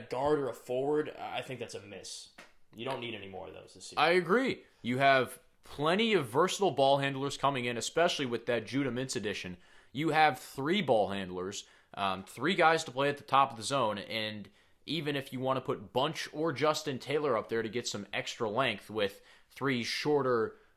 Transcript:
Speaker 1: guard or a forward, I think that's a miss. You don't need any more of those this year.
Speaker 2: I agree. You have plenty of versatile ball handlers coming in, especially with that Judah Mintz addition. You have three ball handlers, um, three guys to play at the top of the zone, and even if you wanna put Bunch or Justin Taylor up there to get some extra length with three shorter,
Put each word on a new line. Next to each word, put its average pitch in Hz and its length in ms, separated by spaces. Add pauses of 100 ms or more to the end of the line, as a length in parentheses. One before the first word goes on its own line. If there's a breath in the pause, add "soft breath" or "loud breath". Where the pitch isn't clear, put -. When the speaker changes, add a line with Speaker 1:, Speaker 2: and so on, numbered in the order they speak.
Speaker 1:
guard 143 300
or 131 100
a 110 40
forward, 139 640
I 104 220
think 127 180
that's 110 160
a 95 60
miss. 98 480 (460)
You 113 100
don't 131 160
need 117 140
any 98 120
more 92 200
of 90 60
those 92 200
this - 180
year. - 80
Speaker 2:
I 156 120
agree. 185 500 (200 soft breath)
You 123 180
have 135 380 (260)
plenty 196 500
of 151 140
versatile 175 440
ball 139 280
handlers 139 380
coming 135 280
in, 120 120
especially 160 500
with 117 180
that 113 220
Judah 131 240
Mintz 127 240
addition. 98 420 (360 soft breath)
You 151 160
have 151 300
three 165 420
ball 110 280
handlers, 95 540 (320 soft breath)
um, 95 280
three 147 300
guys 160 300
to 127 80
play 139 180
at 143 80
the - 60
top 135 280
of 113 60
the 107 60
zone, 110 340
and 107 500 (380 soft breath)
even 147 300
if 131 180
you 127 60
wanna 131 220
put 101 300
Bunch 143 420
or 160 200
Justin 143 460
Taylor 147 360
up 104 140
there 113 140
to 110 60
get 117 180
some 101 260
extra - 340
length 107 440
with 104 280 (300 soft breath)
three 127 340
shorter, 127 720 (220 soft breath)